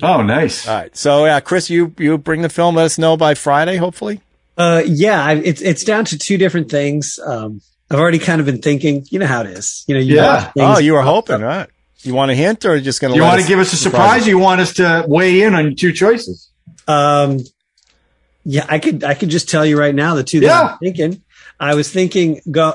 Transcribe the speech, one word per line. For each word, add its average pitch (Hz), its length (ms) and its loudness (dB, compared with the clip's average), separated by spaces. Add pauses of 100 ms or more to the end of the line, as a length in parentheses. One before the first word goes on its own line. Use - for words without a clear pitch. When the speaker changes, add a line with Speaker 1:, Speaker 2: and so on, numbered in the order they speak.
Speaker 1:
Oh, 160 200 2
nice. 113 460 -2
Speaker 2:
All 110 60 -2
right. 92 220 -8
So, 147 280 2
yeah, 147 160 2
Chris, 175 300 -4
you, 170 280 0
you 156 200 0
bring 160 240 -4
the 165 60 0
film. 170 280 0
Let 165 80 4
us 156 140 -2
know 160 180 2
by 156 180 2
Friday, 156 420 0
hopefully. 196 440 -6 (360)
Speaker 3:
Uh, 170 300 2
yeah, 170 380 2
I, 156 100 2
it's, 151 280 -2
it's - 220 -2
down 214 220 0
to 151 120 -6
two 196 180 -2
different 170 340 0
things. 143 540 -4
Um, 110 360 -8 (300)
I've 143 100 0
already 170 180 2
kind 160 220 -2
of 143 60 -2
been 127 140 -2
thinking, 143 500 -2
you 190 80 -2
know 190 80 -2
how 127 140 -2
it 110 80 -6
is. - 380 -12
You 143 80 0
know, 131 60 0
you 135 160 2
Speaker 1:
Yeah. 156 100 6 (180)
Speaker 3:
watch - 100 -14
things 170 220 4
Speaker 2:
Oh, - 20 4
you 151 140 2
were 143 100 4
hoping, 147 380 0
right? 147 280 -6 (340)
You 127 120 -6
want 135 160 0
a 127 40 0
hint, 185 300 0
or 185 80 0
are 151 40 2
you 139 60 -2
just 135 180 -4
gonna 131 140 0
Speaker 1:
You - 80 4
Speaker 2:
let 170 80 4
Speaker 1:
wanna 180 120 4
Speaker 2:
us 160 60 -2
Speaker 1:
give 185 100 4
us 185 140 0
a 170 40 -2
surprise? 127 260 0 (200)
Speaker 2:
surprise 214 40 0
you? 196 100 4
Speaker 1:
You 185 60 4
want 185 180 2
us 175 140 -2
to 165 340 2
weigh 180 340 4
in 214 120 2
on 151 200 0
two 175 180 0
choices? 220 560 -2 (380)
Speaker 3:
Um, 143 540 2 (1040)
yeah, 143 240 -4
I 156 100 0
could, 156 260 -4
I 143 100 -2
could 170 160 -4
just 165 180 -2
tell 156 180 0
you 151 120 2
right 147 160 2
now 156 200 0
the 139 80 -2
two 151 180 -2
that 139 60 4
Speaker 1:
Yeah. - 140 4 (120)
Speaker 3:
I'm - 60 -16
thinking. 170 440 -4 (380)
I 143 140 -2
was 147 160 -2
thinking 180 500 -2 (100)
go-, 156 240 2